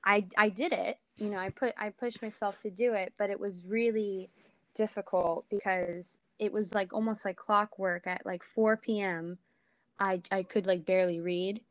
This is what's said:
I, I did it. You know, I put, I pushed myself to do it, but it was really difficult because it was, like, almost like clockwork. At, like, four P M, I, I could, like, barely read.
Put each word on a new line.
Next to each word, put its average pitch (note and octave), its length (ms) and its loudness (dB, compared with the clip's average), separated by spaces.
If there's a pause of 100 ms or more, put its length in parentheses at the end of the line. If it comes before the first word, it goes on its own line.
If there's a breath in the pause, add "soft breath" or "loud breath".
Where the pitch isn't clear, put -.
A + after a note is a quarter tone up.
I, G3+ 240 4 (100)
I G#3+ 120 6
did A#3+ 220 0
it. - 280 0 (180)
You G#3 120 -2
know, G#3 80 -4
I F#3 120 -4
put, A#3 280 -2
I G#3+ 140 -6
pushed A#3+ 320 -6
myself G#3 400 -4
to G#3+ 80 -4
do A3+ 220 2
it, F#3+ 260 -2
but G3+ 100 2
it G3+ 100 -4
was F#3 260 -6
really G#3 680 0 (420 soft breath)
difficult F#3 760 0
because F3+ 680 -2 (220)
it G#3+ 120 0
was, G#3 220 -2
like, G3 180 0
almost A3 320 -2
like F#3+ 140 -4
clockwork. F#3+ 720 0
At, F#3 180 -4
like, F#3 160 -4
four A3 360 4
P A3 220 -2
M, F3 380 -4 (600)
I, F#3+ 320 0
I F#3+ 100 2
could, F#3+ 240 0
like, F3+ 220 0
barely F#3 320 4
read. F3+ 520 -2